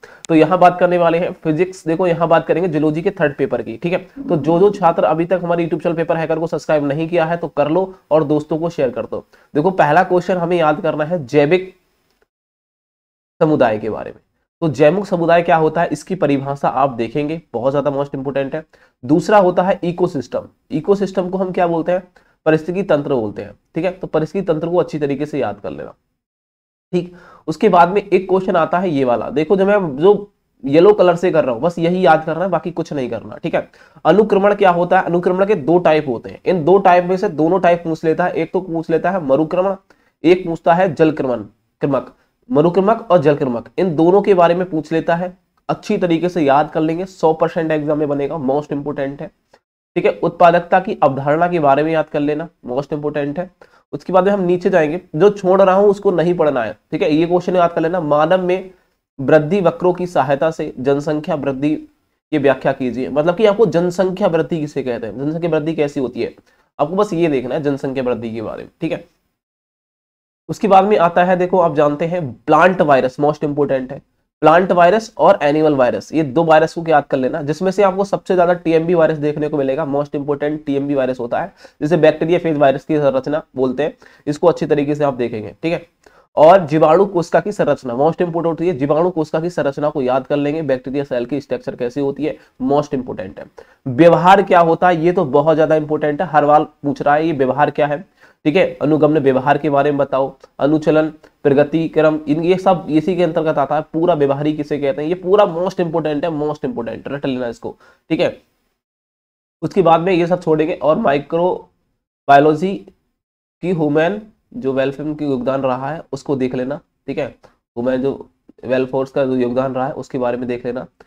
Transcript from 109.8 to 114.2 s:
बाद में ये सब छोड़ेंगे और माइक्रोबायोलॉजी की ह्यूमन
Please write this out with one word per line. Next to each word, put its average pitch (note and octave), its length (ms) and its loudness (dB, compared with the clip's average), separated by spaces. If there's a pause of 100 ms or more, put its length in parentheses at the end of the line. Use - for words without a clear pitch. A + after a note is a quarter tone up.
बाद E3 180 4
में F#3 120 0
ये E3+ 140 2
सब F3+ 160 -2
छोड़ेंगे D#3 320 0
और D#3 240 0
माइक्रोबायोलॉजी - 1800 0 (880)
की F3 100 -2
ह्यूमन D#3+ 480 0 (340)